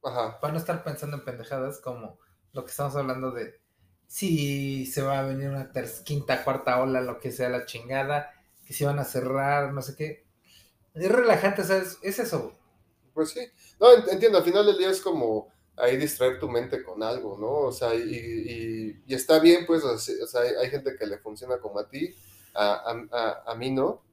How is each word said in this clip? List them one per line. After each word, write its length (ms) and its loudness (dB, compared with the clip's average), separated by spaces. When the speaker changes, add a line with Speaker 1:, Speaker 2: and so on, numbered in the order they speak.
Speaker 1:
Ajá. 380 -4
Speaker 2:
Para 120 -4
no 80 -2
estar 240 -6
pensando 320 -8
en 80 -12
pendejadas 560 -8
como 380 -12
lo 120 -10
que 60 -16
estamos 260 -6
hablando 360 -4
de 280 -10
si 800 -2
se 160 -4
va 160 0
a 80 -2
venir 220 -4
una 240 -8
ter-, 180 -6
quinta, 400 -2
cuarta 360 0
ola, 200 0
lo 180 -6
que 140 -8
sea, 160 -2
la 180 -4
chingada, 640 -4
que 80 -18
si 120 -2
van 160 0
a 40 -2
cerrar, 680 -2
no 80 -6
sé 140 -12
qué. 300 -10
Es 180 -2
relajante, 500 2
o 20 0
sea, 140 2
es, 240 -6
es 160 -6
eso, 240 -2
güey. 120 -12
Speaker 1:
Pues 180 -2
sí. 100 -10
No, 140 12
en-, 180 8
entiendo, 280 6
al 60 4
final 220 6
del 120 6
día 120 2
es 100 0
como 520 -2
ahí 200 4
distraer 440 0
tu 80 -6
mente 340 -2
con 200 -8
algo, 360 -4
¿no? 140 -4
O 40 -4
sea, 220 0
y, 60 0
y, 1040 -6
y 80 -4
está 240 4
bien, 280 8
pues, 180 2
o 140 0
se-, 240 -6
o 40 -6
sea, 140 -2
hay, 220 2
hay 80 -2
gente 260 -6
que 100 -6
le 120 -6
funciona 400 -8
como 200 -8
a 100 -6
ti, 260 -8
a, 180 2
a, 400 -4
a, 400 -4
a 20 -4
mí 160 -4
no. 320 0